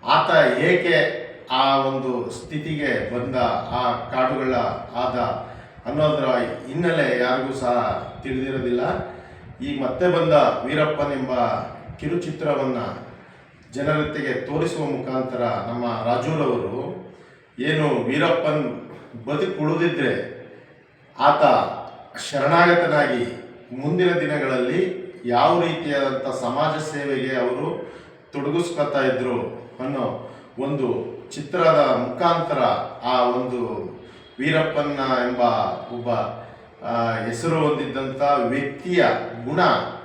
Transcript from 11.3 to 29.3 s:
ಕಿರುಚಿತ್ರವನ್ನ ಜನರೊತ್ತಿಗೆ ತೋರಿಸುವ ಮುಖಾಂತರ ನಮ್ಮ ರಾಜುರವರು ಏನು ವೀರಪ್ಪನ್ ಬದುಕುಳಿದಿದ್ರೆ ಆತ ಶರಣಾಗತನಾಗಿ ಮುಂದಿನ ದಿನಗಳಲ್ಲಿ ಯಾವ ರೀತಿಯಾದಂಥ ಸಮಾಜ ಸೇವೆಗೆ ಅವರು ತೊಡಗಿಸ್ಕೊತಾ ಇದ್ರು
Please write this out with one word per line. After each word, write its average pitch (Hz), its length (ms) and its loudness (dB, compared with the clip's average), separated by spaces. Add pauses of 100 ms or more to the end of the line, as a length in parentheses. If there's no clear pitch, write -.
ಕಿರುಚಿತ್ರವನ್ನ 151 760 -2 (960)
ಜನರೊತ್ತಿಗೆ 147 600 -2
ತೋರಿಸುವ 151 520 -2
ಮುಖಾಂತರ 127 580 -2 (240)
ನಮ್ಮ 120 180 -4 (200)
ರಾಜುರವರು 127 1080 -2 (480)
ಏನು 147 440 0
ವೀರಪ್ಪನ್ 151 600 2 (640)
ಬದುಕುಳಿದಿದ್ರೆ 156 840 0 (1040)
ಆತ - 240 6 (720)
ಶರಣಾಗತನಾಗಿ 151 1080 4 (560)
ಮುಂದಿನ 170 380 2
ದಿನಗಳಲ್ಲಿ 143 640 0 (440)
ಯಾವ 120 360 4
ರೀತಿಯಾದಂಥ 143 720 -2
ಸಮಾಜ 147 460 0
ಸೇವೆಗೆ 139 540 -4
ಅವರು 123 560 -4 (420)
ತೊಡಗಿಸ್ಕೊತಾ 143 720 0
ಇದ್ರು 123 320 0 (420)